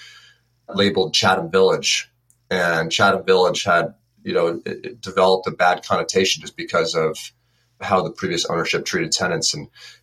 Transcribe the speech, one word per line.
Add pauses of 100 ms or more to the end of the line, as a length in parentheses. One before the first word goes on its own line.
(680)
labeled
Chatham
Village, (400)
and
Chatham
Village
had, (280)
you
know,
it,
it
developed
a
bad
connotation
just
because
of (640)
how
the
previous
ownership
treated
tenants.
And (340)